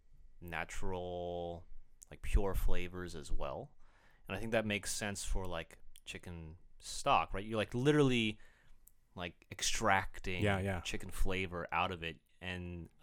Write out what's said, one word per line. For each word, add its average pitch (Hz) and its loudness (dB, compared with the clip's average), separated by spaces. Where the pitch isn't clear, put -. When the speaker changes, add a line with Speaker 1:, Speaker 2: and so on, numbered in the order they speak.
Speaker 1:
natural, 87 -4
like, - -18
pure 98 2
flavors 90 4
as 73 -6
well. 76 0
And 98 -4
I 95 -4
think 110 -4
that 110 4
makes 104 -2
sense 101 -4
for, 95 0
like, 85 -6
chicken 85 -12
stock, - 2
right? 98 -2
You're, 110 -4
like, 101 -2
literally, 127 4
like, 90 -6
extracting 95 0
Speaker 2:
Yeah, 98 2
yeah. 95 -2
Speaker 1:
chicken 101 -6
flavor 92 2
out 90 0
of 85 -8
it. 80 -6
And 87 -8